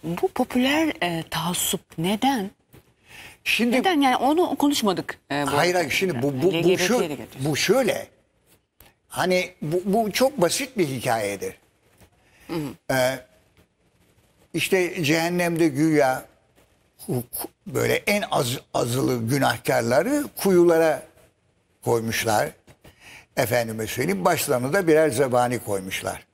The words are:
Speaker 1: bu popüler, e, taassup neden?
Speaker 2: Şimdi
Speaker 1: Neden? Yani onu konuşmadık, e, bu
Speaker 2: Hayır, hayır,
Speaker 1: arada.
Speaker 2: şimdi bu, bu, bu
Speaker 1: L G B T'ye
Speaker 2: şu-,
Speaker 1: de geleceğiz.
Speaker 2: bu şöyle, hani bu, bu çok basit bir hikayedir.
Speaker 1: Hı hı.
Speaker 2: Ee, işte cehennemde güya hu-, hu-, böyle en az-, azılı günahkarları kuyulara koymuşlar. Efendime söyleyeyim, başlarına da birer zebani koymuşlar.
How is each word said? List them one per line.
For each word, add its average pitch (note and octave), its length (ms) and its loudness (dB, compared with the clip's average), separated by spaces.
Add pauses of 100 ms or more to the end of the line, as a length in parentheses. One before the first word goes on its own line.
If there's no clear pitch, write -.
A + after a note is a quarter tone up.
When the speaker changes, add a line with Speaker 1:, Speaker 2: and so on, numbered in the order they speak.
Speaker 1:
bu F3 240 -4
popüler, C#4 640 0 (100)
e, E3 260 -4
taassup E3+ 520 -4 (160)
neden? G3+ 540 0 (920)
Speaker 2:
Şimdi A#3+ 320 0
Speaker 1:
Neden? D#4 260 2
Yani B3+ 140 4
onu D#4 400 2
konuşmadık, G#3+ 640 0 (120)
e, - 20 -4
bu - 20 -2
Speaker 2:
Hayır, C#3+ 160 0
hayır, E3 240 2
Speaker 1:
arada. E3+ 140 0
Speaker 2:
şimdi E3+ 320 -2
bu, C#3+ 120 0
bu, C3 100 -4
bu F3+ 40 4
Speaker 1:
L F#3+ 40 4
G D#3+ 60 -2
B E3+ 40 0
T'ye F3 160 4
Speaker 2:
şu-, F#3 220 2
Speaker 1:
de F#3 80 0
geleceğiz. B2+ 320 -10
Speaker 2:
bu C#3 160 -2
şöyle, G3+ 520 0 (1000)
hani F3+ 540 -2
bu, E3 240 -2
bu G#3+ 260 0
çok C4+ 300 0
basit G3+ 360 -2
bir E3+ 100 2
hikayedir. G#2+ 680 -4 (920)
Speaker 1:
Hı D#3 60 -10
hı. D3 420 -8
Speaker 2:
Ee, C3 240 0 (1300)
işte F3+ 500 0
cehennemde E3+ 640 2
güya C#3 580 2 (840)
hu-, F#3 60 -4
hu-, - 340 -6 (200)
böyle B2 280 0
en G#3 360 -2
az-, C#3 280 -2 (140)
azılı B2+ 540 -2
günahkarları C3 960 0 (140)
kuyulara E3 680 4 (800)
koymuşlar. A2+ 680 0 (880)
Efendime A2+ 500 -2
söyleyeyim, F3 380 -2
başlarına C#3 480 0
da F#3+ 140 0
birer D#3 220 6
zebani B2 500 0
koymuşlar. F#2+ 760 -6